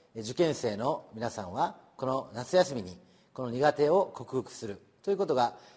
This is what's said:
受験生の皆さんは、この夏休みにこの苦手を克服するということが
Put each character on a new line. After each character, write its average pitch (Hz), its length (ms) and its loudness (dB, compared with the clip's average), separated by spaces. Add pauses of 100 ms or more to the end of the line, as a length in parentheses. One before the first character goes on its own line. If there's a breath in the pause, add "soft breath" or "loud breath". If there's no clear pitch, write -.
(160 soft breath)
受 113 180 -8
験 165 220 2
生 107 200 -2
の 131 280 -2 (100)
皆 113 160 -4
さ 104 140 -8
ん 90 80 -10
は、 165 240 -2 (200)
こ - 80 -8
の 131 300 -2
夏 123 220 0
休 170 180 4
み 117 80 -4
に 90 160 -12 (340 soft breath)
こ 131 120 -8
の 120 60 -4
苦 139 220 4
手 147 180 4
を 185 220 4
克 127 300 -4
服 - 100 -12
す - 140 -12
る 98 140 -10 (240)
と 196 80 0
い - 20 0
う - 20 -2
こ 196 80 0
と 151 120 2
が 120 180 4 (220 loud breath)